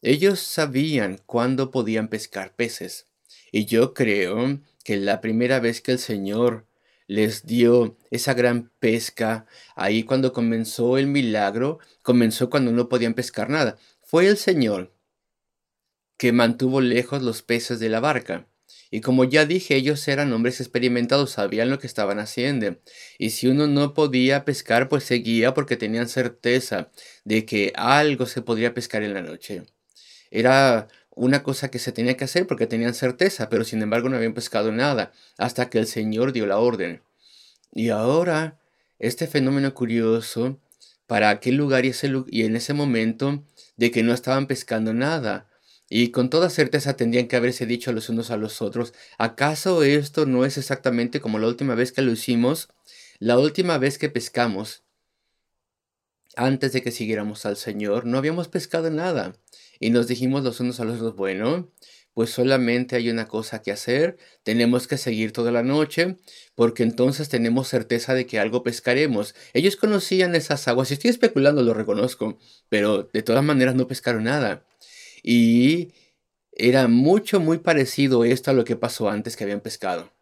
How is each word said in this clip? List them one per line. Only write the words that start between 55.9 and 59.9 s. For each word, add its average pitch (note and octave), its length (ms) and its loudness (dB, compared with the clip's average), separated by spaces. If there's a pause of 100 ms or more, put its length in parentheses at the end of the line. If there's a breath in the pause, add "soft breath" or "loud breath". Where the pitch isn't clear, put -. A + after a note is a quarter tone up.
antes C3 340 0
de B2+ 100 -2
que A#2+ 100 -4
siguiéramos G#2+ 540 -6
al G#2 120 -4
Señor, G#2+ 480 -4
no A#2+ 120 -2
habíamos E3 300 -4
pescado E3 420 -4
nada". D3+ 460 -4 (460 soft breath)
Y A2+ 80 0
nos A#2 180 2